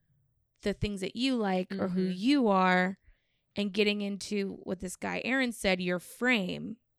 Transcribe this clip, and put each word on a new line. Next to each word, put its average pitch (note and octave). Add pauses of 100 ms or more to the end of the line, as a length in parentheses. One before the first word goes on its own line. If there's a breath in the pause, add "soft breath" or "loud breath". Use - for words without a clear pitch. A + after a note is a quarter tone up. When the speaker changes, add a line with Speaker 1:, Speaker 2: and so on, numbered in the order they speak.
(640)
Speaker 1:
the G3+
things G3+
that -
you B3+
like F#3+
or F#3+
who F#3
Speaker 2:
Mm-hmm. F#3
Speaker 1:
you B3
are F#3 (580)
and G3+
getting G#3
into G3+
what F3+
this F3+
guy F3+
Aaron B3+
said, F#3
your F3+
frame, A3 (220)